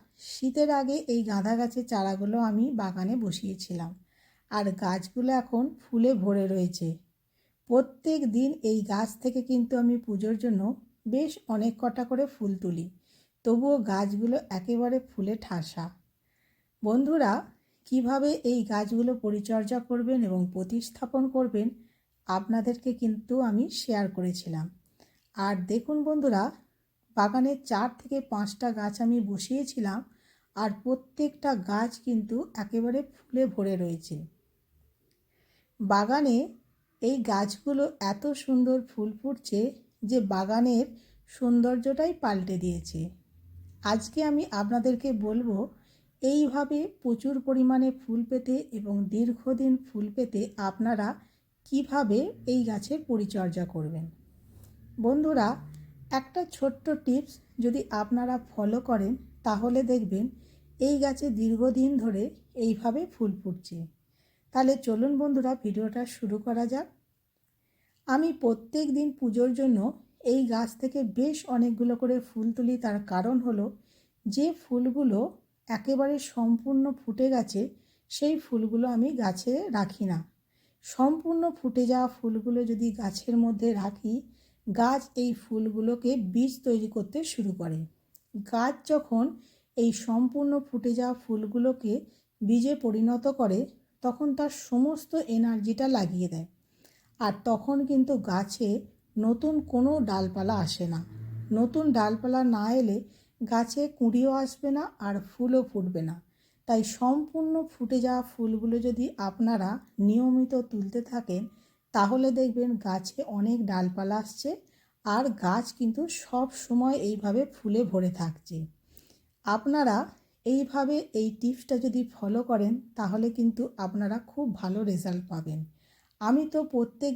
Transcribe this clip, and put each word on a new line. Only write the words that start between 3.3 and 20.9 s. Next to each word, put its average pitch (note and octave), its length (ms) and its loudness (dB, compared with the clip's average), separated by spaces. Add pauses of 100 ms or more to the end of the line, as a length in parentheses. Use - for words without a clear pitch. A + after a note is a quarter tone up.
আর G#3 140 0 (160)
গাছগুলো G3 520 -2
এখন B3 300 0 (160)
ফুলে A#3+ 340 2
ভরে G3 340 2
রয়েছে। F3+ 400 0 (840)
প্রত্যেক C4+ 500 2 (120)
দিন B3+ 180 4 (140)
এই A3 200 2
গাছ G#3+ 260 0 (120)
থেকে B3+ 200 0
কিন্তু B3 360 0
আমি A#3+ 200 4
পুজোর G#3+ 400 -2
জন্য A3 240 0 (460)
বেশ C#4+ 240 0 (160)
অনেক A3+ 320 0
কটা A#3+ 260 -2
করে B3+ 220 0
ফুল G3+ 300 -4
তুলি, F3 280 -4 (600)
তবুও B3 380 4
গাছগুলো G3+ 540 0 (120)
একেবারে A#3+ 480 0 (100)
ফুলে G3+ 340 -4
ঠাসা। E3 440 -6 (1000)
বন্ধুরা, B3+ 480 4 (540)
কিভাবে C4 440 2 (140)
এই A#3+ 200 2
গাছগুলো A3 480 0 (120)
পরিচর্যা G#3+ 560 -2
করবেন A#3+ 440 0
এবং F#3 180 2 (100)
প্রতিস্থাপন A#3 760 -2